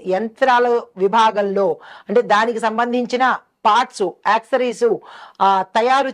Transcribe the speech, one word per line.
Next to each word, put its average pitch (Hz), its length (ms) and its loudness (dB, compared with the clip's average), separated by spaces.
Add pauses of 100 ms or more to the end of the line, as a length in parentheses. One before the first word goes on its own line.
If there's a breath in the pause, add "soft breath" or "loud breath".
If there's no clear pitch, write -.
యంత్రాల 240 720 0 (160)
విభాగంలో 196 800 0 (320 loud breath)
అంటే 233 120 2
దానికి 214 380 0
సంబంధించిన 240 760 -2 (280)
పార్ట్స్, 214 440 0 (180)
యాక్సరీస్, 226 720 0 (440 loud breath)
ఆ, 196 200 2
తయారు 262 520 0